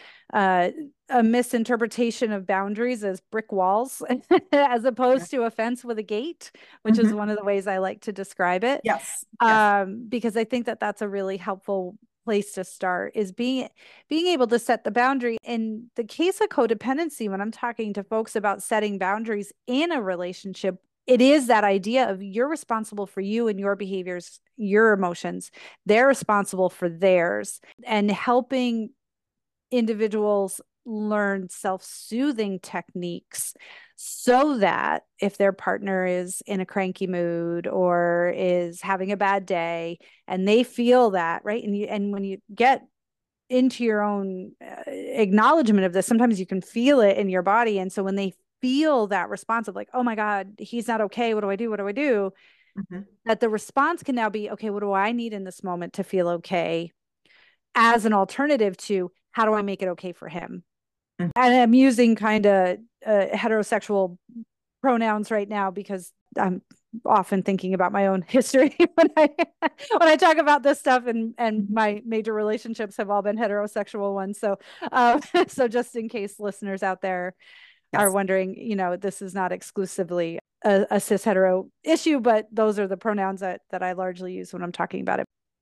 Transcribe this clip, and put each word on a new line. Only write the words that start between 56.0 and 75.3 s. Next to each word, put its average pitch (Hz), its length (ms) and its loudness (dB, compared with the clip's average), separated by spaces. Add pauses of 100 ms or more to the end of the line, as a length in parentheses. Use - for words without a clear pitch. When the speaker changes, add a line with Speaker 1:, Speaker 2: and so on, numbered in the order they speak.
Speaker 1:
feel 185 260 0
okay?" 170 640 -4 (840)
as 233 300 4
an 220 80 2
alternative 214 640 0
to, 185 340 -4 (200)
"How 226 140 0
do 214 80 2
I 214 80 0
make 202 200 -6
it 190 80 -4
okay 180 240 -10
for - 160 -16
him?" 175 340 -12 (580)
Speaker 2:
Mm-hmm. 170 140 -2
Speaker 1:
And 247 200 6
I'm 240 180 6
using 247 420 8
kinda, 202 640 4 (280)
uh, 208 280 4
heterosexual 202 840 0 (640)
pronouns 226 500 0
right 208 180 -2
now 202 220 -2
because 190 400 -10 (260)
I'm 185 240 0 (440)
often 196 380 2
thinking 190 300 -2
about 185 180 0
my 202 160 2
own 190 160 0
history 262 520 2 (100)
<laughs> - 100 -8
when 330 120 6 (100)
I, 302 120 6 (680)
when 339 120 6
I 311 60 8
talk 320 220 6
about 294 260 4
this 285 160 2
stuff 254 280 2
and, 226 300 -4
and 214 260 -2
Speaker 2:
Mm-hmm. 202 100 -6
Speaker 1:
my 214 320 0
major 220 280 -4
relationships 214 640 -4
have 202 120 -6
all 202 120 0
been 208 160 -2
heterosexual 208 760 -4
ones. 196 260 -6
So, 202 180 -2 (340)
uh, 240 280 4 (140)